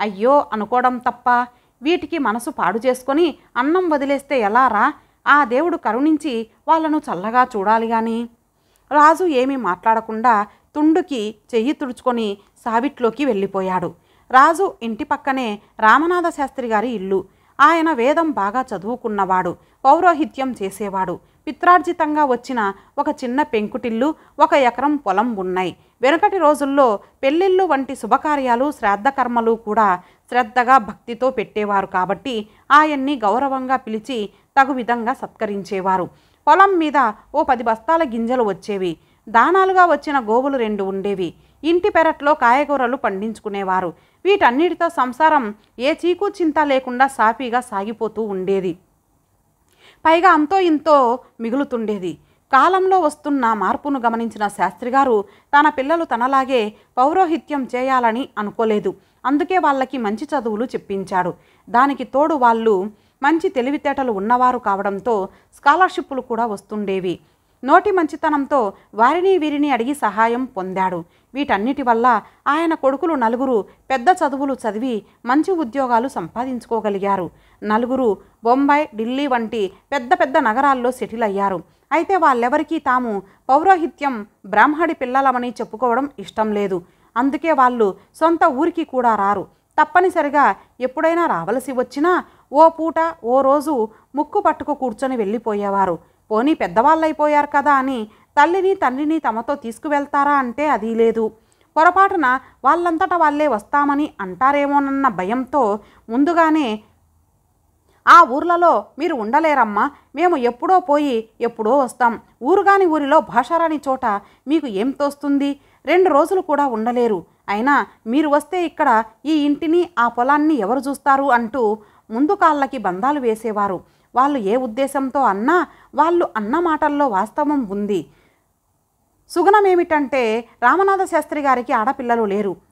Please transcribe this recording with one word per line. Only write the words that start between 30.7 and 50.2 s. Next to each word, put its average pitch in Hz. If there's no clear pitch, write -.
భక్తితో 233
పెట్టేవారు 208
కాబట్టి 202
ఆయన్ని 294
గౌరవంగా 262
పిలిచి 220
తగు 269
విధంగా 240
సత్కరించేవారు. 190
పొలం 381
మీద 277
ఓ 294
పది 254
బస్తాల 233
గింజలు 240
వచ్చేవి. 185
దానాలుగా 359
వచ్చిన 294
గోవులు 247
రెండు 214
ఉండేవి. 190
ఇంటి 349
పెరట్లో 320
కాయగూరలు 262
పండించుకునేవారు. 196
వీటన్నిటితో 339
సంసారం 262
ఏ 269
చీకు 359
చింత 339
లేకుండా 262
సాఫీగా 240
సాగిపోతూ 214
ఉండేది. 190
పైగా 349